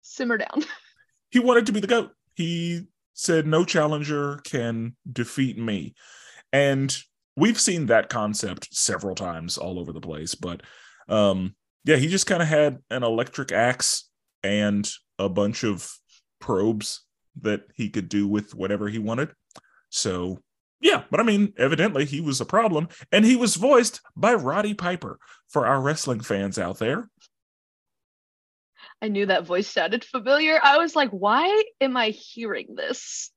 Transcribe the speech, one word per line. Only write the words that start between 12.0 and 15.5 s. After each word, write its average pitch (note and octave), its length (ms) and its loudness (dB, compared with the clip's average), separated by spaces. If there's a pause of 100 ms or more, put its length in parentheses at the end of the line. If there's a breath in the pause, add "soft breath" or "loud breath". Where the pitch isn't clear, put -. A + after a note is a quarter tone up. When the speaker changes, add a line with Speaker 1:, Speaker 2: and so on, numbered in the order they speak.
Speaker 2:
just F#3+ 180 0
kinda E3+ 200 2
had D3+ 320 2 (120)
an B2 120 -2
electric B2 500 -2
axe A#2+ 560 0 (340)
and G2+ 480 0 (280)
a G2 100 -2
bunch G2+ 360 -2